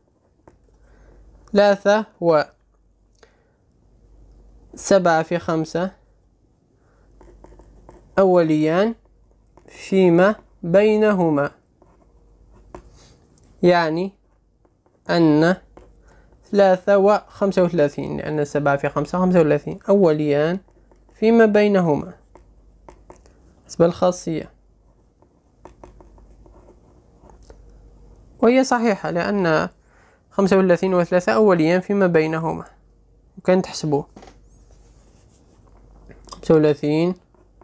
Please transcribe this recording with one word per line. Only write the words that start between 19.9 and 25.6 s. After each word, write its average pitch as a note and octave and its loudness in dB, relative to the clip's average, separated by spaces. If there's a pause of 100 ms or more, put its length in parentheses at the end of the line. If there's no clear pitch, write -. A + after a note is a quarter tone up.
فيما A3+ 2
بينهما G3 0 (1500)
حسب - -4
الخاصية. F3 -4 (4000)